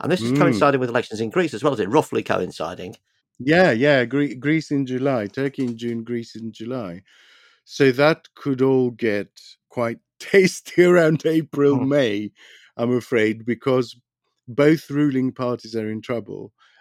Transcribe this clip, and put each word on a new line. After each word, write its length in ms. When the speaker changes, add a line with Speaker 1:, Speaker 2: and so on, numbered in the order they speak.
Speaker 1:
And 120
this 120
is 80
Speaker 2:
Mm. 60
Speaker 1:
coinciding 420
with 100
elections 300
in 100
Greece 240
as 100
well, 100
is 60
it? 100
Roughly 340
coinciding. 720
Speaker 2:
Yeah, 340
yeah. 340
Gre-, 320
Greece 320
in 160
July, 420
Turkey 360
in 140
June, 260
Greece 320
in 160
July. 500
So 280
that 440
could 260
all 300
get 380
quite 300
<laughs> 100
tasty 640
around 420
April, 540
Speaker 1:
Hmm. 20
Speaker 2:
May, 500
I'm 140
afraid, 540
because 500
both 420
ruling 420
parties 440
are 140
in 120
trouble. 520